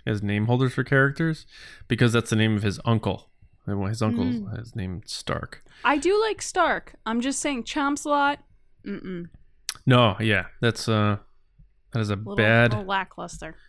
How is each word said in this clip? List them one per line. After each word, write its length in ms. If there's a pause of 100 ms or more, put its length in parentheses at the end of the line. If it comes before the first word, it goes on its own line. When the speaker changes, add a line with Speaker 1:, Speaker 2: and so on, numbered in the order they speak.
Speaker 1:
as 160
name 240
holders 280
for 100
characters, 640 (420)
because 240
that's 180
the 60
name 200
of 60
his 220
uncle. 460 (360)
And 220
his 140
uncle 220
Speaker 2:
Mm. 360
Speaker 1:
is 160
named 300
Stark. 580 (200)
Speaker 2:
I 120
do 240
like 220
Stark. 520 (120)
I'm 160
just 180
saying 240
Chomsalot, 720 (500)
mm-mm. 420 (580)
Speaker 1:
No, 320
yeah, 280 (160)
that's, 260
uh, 300 (760)
that 80
is 100
a 60
Speaker 2:
Little, 200
Speaker 1:
bad 360
Speaker 2:
little 140
lackluster. 680 (140)